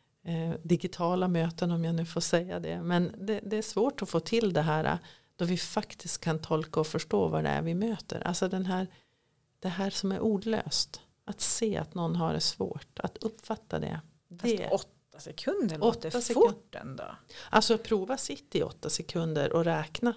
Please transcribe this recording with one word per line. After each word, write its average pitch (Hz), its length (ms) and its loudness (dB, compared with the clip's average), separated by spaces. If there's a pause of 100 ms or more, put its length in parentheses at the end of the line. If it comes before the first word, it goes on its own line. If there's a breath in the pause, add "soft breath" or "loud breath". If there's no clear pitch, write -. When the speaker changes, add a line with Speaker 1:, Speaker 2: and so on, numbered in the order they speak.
(240 loud breath)
Speaker 1:
eh, 165 280 -2 (120)
digitala 175 640 2
möten, 170 440 0
om 170 140 0
jag 165 100 0
nu 170 100 0
får 170 160 -2
säga 175 380 0
det. 170 220 -4
Men 175 360 2
det, 202 260 -2
det 208 140 -2
är 220 40 0
svårt 247 400 0
att 190 80 -4
få 165 100 0
till 220 340 2
det 160 80 4
här, 156 240 2
eh, 156 120 2 (380 loud breath)
då 175 100 -2
vi 175 120 2
faktiskt - 640 -4
kan 160 180 0
tolka 156 400 0
och 156 80 2
förstå 185 400 2
vad 156 160 2
det 147 60 2
är 147 120 2
vi 165 120 -2
möter. 214 540 -2
Alltså 180 200 0
den 185 180 -2
här, 185 220 -2 (720 soft breath)
det 185 100 -4
här 190 200 -2
som 190 220 -2
är 190 80 -2
ordlöst. - 840 0 (240)
Att - 160 -6
se - 360 2
att 156 180 -4
någon 170 200 0
har 160 180 0
det 160 80 -2
svårt. - 580 -4
Att - 180 -6
uppfatta - 640 -6
det. 160 200 -4 (300)
Speaker 2:
Fast 208 280 0
Speaker 1:
Det - 120 -4
Speaker 2:
åtta - 500 -4
sekunder 202 580 -2
låter 175 320 2
Speaker 1:
Åtta 240 120 -2
sekund- 247 320 6
Speaker 2:
fort - 220 -16
ändå. - 280 -10 (460 loud breath)
Speaker 1:
Alltså 220 280 6
prova 220 400 0
sitt - 380 -6
i 156 80 2
åtta - 260 -6
sekunder 156 640 0
och 165 120 4
räkna, 165 520 0